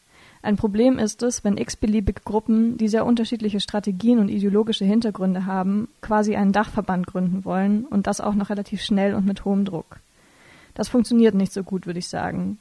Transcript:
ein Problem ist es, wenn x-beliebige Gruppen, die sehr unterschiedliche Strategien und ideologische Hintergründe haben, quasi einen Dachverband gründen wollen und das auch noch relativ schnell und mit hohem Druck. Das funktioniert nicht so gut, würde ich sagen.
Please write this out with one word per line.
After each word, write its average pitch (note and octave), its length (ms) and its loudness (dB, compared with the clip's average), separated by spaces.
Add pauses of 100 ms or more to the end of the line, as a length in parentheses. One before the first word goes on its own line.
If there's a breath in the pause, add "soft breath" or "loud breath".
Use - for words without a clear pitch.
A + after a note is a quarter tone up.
(440 soft breath)
ein G#3 140 2
Problem A3+ 420 2
ist G#3+ 240 -2
es, B3 220 -2
wenn G3+ 120 2
x-beliebige G#3+ 680 -2
Gruppen, A3 520 2
die A3 120 0
sehr A3 160 2
unterschiedliche A3 560 0
Strategien G#3 580 0
und G3+ 80 4
ideologische G#3 560 0
Hintergründe F#3+ 640 0
haben, F#3+ 420 -2 (140)
quasi G#3+ 340 0
einen G3+ 160 2
Dachverband F#3+ 560 -2
gründen F#3 380 -2
wollen G3 400 0
und G3+ 220 -2
das G3+ 120 -2
auch G#3 140 -2
noch G3 160 -2
relativ G3+ 320 -6
schnell G3 340 0
und G3 100 0
mit G3 200 -2
hohem G3 180 0
Druck. F#3+ 360 -8 (720 loud breath)
Das - 160 -4
funktioniert A#3 440 4
nicht G3 200 0
so G3 100 -6
gut, F#3 220 -6
würde F3 140 -6
ich F3+ 100 -10
sagen. F#3 520 -6